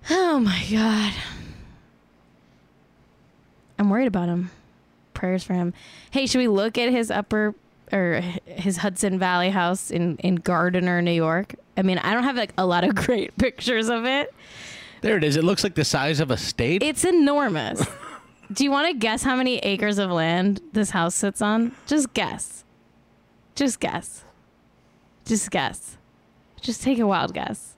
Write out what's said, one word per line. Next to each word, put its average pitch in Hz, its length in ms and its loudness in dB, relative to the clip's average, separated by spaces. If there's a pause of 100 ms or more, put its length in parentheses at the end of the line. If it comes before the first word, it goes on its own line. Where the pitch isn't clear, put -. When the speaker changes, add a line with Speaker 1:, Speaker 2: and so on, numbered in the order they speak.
Speaker 1:
Oh 339 300 4
my 190 320 2
God. 214 420 2 (2750)
I'm 208 120 4
worried 240 180 2
about 180 220 0
him. 180 220 -2 (600)
Prayers 185 300 -2
for - 100 -4
him. 175 200 0 (380)
Hey, 269 140 0
should 254 140 2
we 247 80 4
look 214 300 2
at 247 140 2
his 233 200 0
upper, 214 420 0 (380)
or 175 300 0 (240)
his 180 320 -2
Hudson 190 420 0
Valley 180 320 2
house 185 400 0
in, 170 260 0
in 175 180 2
Gardiner, 180 680 2
New 175 100 2
York? 165 440 0 (220)
I 185 40 0
mean, 185 180 2
I 196 140 0
don't 240 100 2
have, 262 140 0
like, 214 200 -4
a 190 80 2
lot 175 180 2
of 220 120 2
<laughs> - 0 -
great - 420 0
pictures 226 520 0
of 233 160 -2
it. 269 280 -2 (680)
Speaker 2:
There 214 160 2
it 156 60 2
is. 147 140 2
It 160 60 2
looks 185 200 2
like 202 120 -2
the 147 100 2
size 143 340 0
of 143 120 0
a 110 60 2
state. 139 440 0
Speaker 1:
It's 294 240 0
enormous. 285 800 2 (340)
Speaker 2:
<laughs> - 340 -20
Speaker 1:
Do 269 100 -2
you 277 80 0
wanna 302 220 2
guess 226 300 -2
how 262 120 2
many 254 220 0
acres 202 400 0
of 196 140 0
land 175 500 2 (100)
this 214 200 0
house 170 240 0
sits - 260 -2
on? 226 300 2 (160)
Just 285 260 0
guess. - 500 -6 (920)
Just 277 240 -2
guess. - 440 -8 (1040)
Just 214 240 -2
guess. - 480 -6 (640)
Just - 220 -6
take 254 160 2
a 220 80 4
wild 185 260 0
guess. - 440 -8